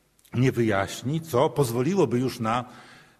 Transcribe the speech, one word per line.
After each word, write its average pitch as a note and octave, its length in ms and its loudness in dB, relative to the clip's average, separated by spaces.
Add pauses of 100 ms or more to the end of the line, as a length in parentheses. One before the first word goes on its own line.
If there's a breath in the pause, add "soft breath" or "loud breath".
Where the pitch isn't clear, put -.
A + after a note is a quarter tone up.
(340)
nie B2+ 180 4
wyjaśni, A2 680 0
co D#3 300 2
pozwoliłoby B2+ 680 0
już B2+ 220 -4
na, A#2 240 -2 (560 loud breath)